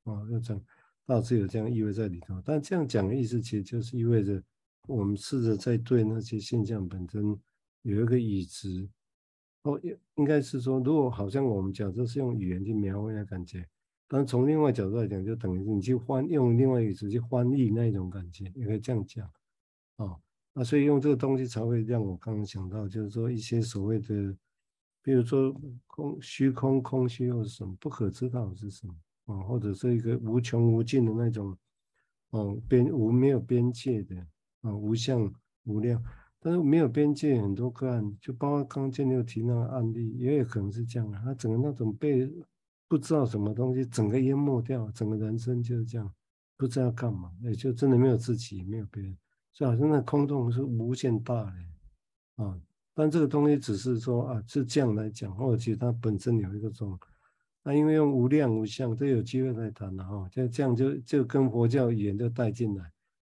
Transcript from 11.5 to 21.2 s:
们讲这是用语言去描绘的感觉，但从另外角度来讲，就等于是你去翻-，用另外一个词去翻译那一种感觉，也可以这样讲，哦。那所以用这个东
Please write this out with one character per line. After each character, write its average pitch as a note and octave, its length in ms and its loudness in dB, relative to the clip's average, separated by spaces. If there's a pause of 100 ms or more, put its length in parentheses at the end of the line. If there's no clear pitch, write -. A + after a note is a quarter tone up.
们 F#2+ 100 -2
讲 F#2+ 200 -4
这 A#2 120 -2
是 A#2+ 140 -4
用 B2 200 -2
语 F#2 120 -2
言 F2+ 140 -4
去 A2+ 80 -4
描 G2+ 300 -2
绘 A2 120 -6
的 G#2 100 -6
感 F#2 200 -8
觉， F2 220 -12 (400)
但 C3+ 200 0
从 B2 200 2
另 D3+ 140 4
外 D3 100 4
角 G2+ 200 0
度 A2 60 -2
来 A2+ 100 0
讲， F#2+ 180 -4
就 A2+ 100 -4
等 F#2+ 220 -4
于 F#2+ 80 -4
是 A2 60 -2
你 G#2 100 0
去 B2 160 0
翻-， C3 320 -2
用 B2+ 300 4
另 C3 120 6
外 B2 120 2
一 A2 60 2
个 G2 40 -2
词 G#2 160 -6
去 A2+ 120 -2
翻 A#2+ 300 0
译 C3 200 2
那 A#2 160 2
一 A2 60 2
种 F#2 180 -4
感 F#2 200 -10
觉， F#2 240 -12
也 B2 120 -8
可 G#2+ 80 -2
以 G#2+ 60 -2
这 B2+ 120 -4
样 G2+ 140 -2
讲， G2 240 -12 (640)
哦。 F#2+ 240 -8 (320)
那 C3 120 -2
所 D3 120 2
以 C#3+ 80 6
用 C#3+ 160 4
这 D3 80 2
个 C#3+ 80 4
东 C3+ 220 0